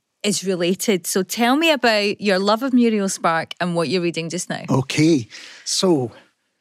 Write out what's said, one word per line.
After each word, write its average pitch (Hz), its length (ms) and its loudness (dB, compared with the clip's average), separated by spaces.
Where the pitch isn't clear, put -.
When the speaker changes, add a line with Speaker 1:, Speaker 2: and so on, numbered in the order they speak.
Speaker 1:
is 202 220 -2
related. 185 640 0
So 190 180 -2
tell 240 320 0
me 320 160 2
about 214 480 0
your 190 180 2
love 208 240 0
of 269 100 -2
Muriel 220 360 4
Spark 165 520 -2
and 175 140 -2
what 165 140 0
you're 175 140 0
reading 165 260 -4
just 165 200 -8
now. - 220 -8
Speaker 2:
Okay. 135 560 2
So 147 480 0